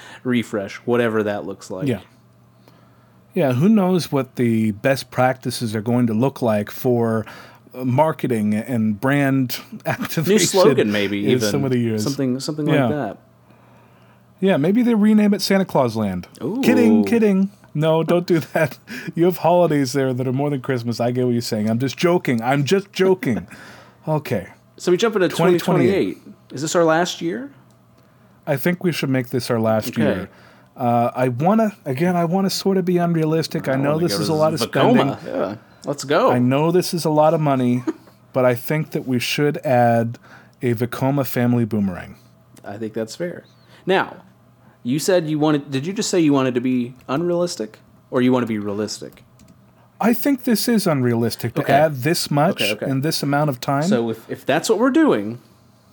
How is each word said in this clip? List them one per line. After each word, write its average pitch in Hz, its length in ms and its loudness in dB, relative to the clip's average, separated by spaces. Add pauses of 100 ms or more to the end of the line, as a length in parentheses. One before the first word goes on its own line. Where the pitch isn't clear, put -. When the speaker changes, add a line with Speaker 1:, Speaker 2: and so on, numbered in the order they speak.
Speaker 1:
<laughs> - 180 -20
refresh, 110 520 -4
whatever 117 480 0
that 101 220 -4
looks - 240 -14
like. 98 180 -6
Speaker 2:
Yeah. 107 120 -2 (1300)
Yeah, 143 200 2
who 139 160 2
knows 185 420 2
what 135 260 -2
the 113 360 2
best 135 380 -2
practices 127 640 -2
are 110 40 -2
going 120 280 0
to 110 60 -2
look 123 280 0
like 107 280 0
for, 117 540 0 (480)
uh, 127 120 -10
marketing 123 680 0
and 107 460 -2
brand 135 600 0 (120)
<laughs> - 140 -14
activation - 480 -4
Speaker 1:
New 214 40 4 (260)
slogan, 127 260 4
maybe, 101 340 -2
Speaker 2:
in 104 120 0
Speaker 1:
even. 110 120 0
Speaker 2:
some 139 160 0
of 135 60 -2
the 127 80 0
years. 110 240 -2
Speaker 1:
Something, 135 380 -2
something 151 260 -6
Speaker 2:
Yeah. 151 200 2
Speaker 1:
like 151 80 -2
that. 120 240 -6 (1200)
Speaker 2:
Yeah, 190 160 2
maybe 190 260 2
they 233 120 2
rename 208 400 4
it 190 80 -2
Santa 196 220 2
Claus 127 320 0
Land. 95 300 -2 (160)
Speaker 1:
Ooh. 190 220 -4
Speaker 2:
Kidding, 226 400 4
kidding. 196 460 2 (220)
No, 160 300 2
don't 170 240 0
do 165 140 2
that. - 380 -4 (180)
<laughs> - 180 -12
You 170 120 2
have 185 120 0
holidays 156 540 2
there 135 200 0
that 127 140 -4
are 131 60 0
more 143 180 -2
than 139 100 -4
Christmas. 120 380 -4
I 123 140 0
get 127 120 0
what 123 80 2
you're 120 80 0
saying. 110 300 -2
I'm 117 80 0
just 131 180 -4
joking. 170 460 0
I'm 139 220 0
just 190 280 0
joking. 170 600 0
Speaker 1:
<laughs> - 60 -20 (500)
Speaker 2:
Okay. 147 400 -4 (300)
Speaker 1:
So - 120 -2
we 180 60 6
jump 214 180 0
into 185 140 2
Speaker 2:
Twenty 170 300 2
twenty-eight. 160 560 0
Speaker 1:
twenty - 80 -
twenty-eight. - 320 -20
Is 131 80 -8
this 160 120 -4
our 170 100 4
last 165 360 0
year? 214 320 -8 (920)
Speaker 2:
I 147 100 0
think 175 260 -2
we 175 100 0
should 143 180 -4
make 131 180 0
this - 220 -4
our 117 100 2
last 110 300 0
Speaker 1:
Okay. 113 120 -2
Speaker 2:
year. 98 280 -2 (440)
Uh, 120 400 0
I 131 140 0
wanna, 196 560 0
again, 165 320 -2
I 170 80 2
wanna 190 240 0
sort 190 300 0
of 175 80 0
be 180 100 0
unrealistic. 165 720 0
I 135 60 0
Speaker 1:
I - 20 0
Speaker 2:
know 139 200 0
Speaker 1:
wanna 170 120 0
Speaker 2:
this - 80 -2
Speaker 1:
go 165 60 -2
Speaker 2:
is - 60 0
Speaker 1:
to 160 40 0
Speaker 2:
a - 20 2
lot 156 200 2
of 143 60 -4
Speaker 1:
Vekoma. 190 600 2
Speaker 2:
spending. - 200 -10
Speaker 1:
Yeah. 101 160 -4 (280)
Let's 143 200 -8
go. 175 280 2
Speaker 2:
I 123 60 2
know 135 340 2
this 180 220 0
is 165 100 -4
a 165 60 0
lot 151 240 4
of 160 80 0
money, 127 400 0 (260)
<laughs> - 240 -20
but 127 140 2
I 123 80 4
think 151 380 -4
that 160 140 -6
we 127 120 -2
should 147 400 -2
add 117 600 2 (440)
a 123 100 0
Vekoma 131 540 -2
family 120 400 0
boomerang. 101 500 -4 (480)
Speaker 1:
I 101 140 -14
think 110 160 -8
that's 113 200 -6
fair. 175 300 -10 (400)
Now, - 380 -2 (600)
you 127 160 -2
said 175 300 0
you 151 100 -2
wanted, 147 320 0
did 135 160 -4
you 190 60 -6
just 202 160 -4
say 190 120 0
you 151 120 4
wanted 131 220 2
to 123 80 0
be 127 320 -2 (120)
unrealistic? 175 760 -4 (300)
Or 131 120 0
you 127 100 4
wanna 123 140 2
be 110 120 -4
realistic? 101 640 -8 (800)
Speaker 2:
I 233 120 2
think 285 300 -2
this 233 220 0
is 226 200 2
unrealistic 120 680 0
to 156 40 0
Speaker 1:
Okay. 143 140 2
Speaker 2:
add 151 220 4
this - 340 -2
much 143 320 0
Speaker 1:
Okay, 104 100 0
okay. - 180 -4
Speaker 2:
in 135 120 -2
this 160 200 -4
amount 147 280 0
of 123 100 -8
time. 143 220 -2
Speaker 1:
So 123 260 0
if, - 220 -8
if - 160 -10
that's 147 240 0
what 208 80 2
we're 247 120 4
doing, 131 520 2 (500)